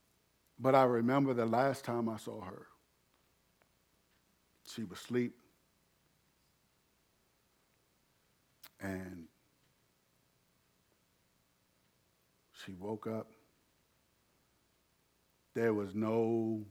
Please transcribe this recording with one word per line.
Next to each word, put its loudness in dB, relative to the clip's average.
But 4
I 10
remember 4
the 2
last 2
time -2
I -4
saw -12
her, -14
she -8
was -10
asleep, -2
and -8
she -12
woke -8
up. -6
There 2
was -2
no 0